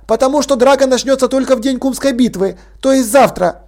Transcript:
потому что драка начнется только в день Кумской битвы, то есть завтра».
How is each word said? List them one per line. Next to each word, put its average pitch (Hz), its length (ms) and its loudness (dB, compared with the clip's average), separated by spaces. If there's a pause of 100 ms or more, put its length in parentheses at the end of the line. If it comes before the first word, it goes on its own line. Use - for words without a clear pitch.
потому 262 380 0
что 277 120 0
драка 269 300 2
начнется 262 420 0
только 262 280 0
в 226 60 -8
день 262 180 -4
Кумской 269 340 -2
битвы, 196 460 -2 (220)
то 269 120 2
есть 247 180 0
завтра». 202 560 2